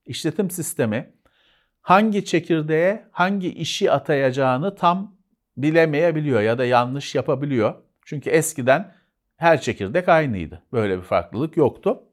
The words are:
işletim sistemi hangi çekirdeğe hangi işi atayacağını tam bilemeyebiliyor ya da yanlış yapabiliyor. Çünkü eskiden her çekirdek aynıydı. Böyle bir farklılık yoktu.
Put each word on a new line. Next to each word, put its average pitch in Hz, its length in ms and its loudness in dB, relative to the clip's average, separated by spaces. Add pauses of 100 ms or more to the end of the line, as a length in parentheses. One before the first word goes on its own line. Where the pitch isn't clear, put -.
işletim 170 460 -4
sistemi 123 600 -4 (680)
hangi 202 440 2
çekirdeğe 165 880 0
hangi 185 420 -2
işi - 380 -2
atayacağını 139 840 0
tam 185 400 -2 (420)
bilemeyebiliyor 156 840 2
ya 113 160 0
da 127 80 0
yanlış 123 500 0
yapabiliyor. 131 580 0 (320)
Çünkü - 240 -8
eskiden 151 680 0 (420)
her 165 240 4
çekirdek 120 480 -2
aynıydı. 104 600 0
Böyle 104 260 0
bir 90 60 -8
farklılık 101 540 -2
yoktu. 180 560 0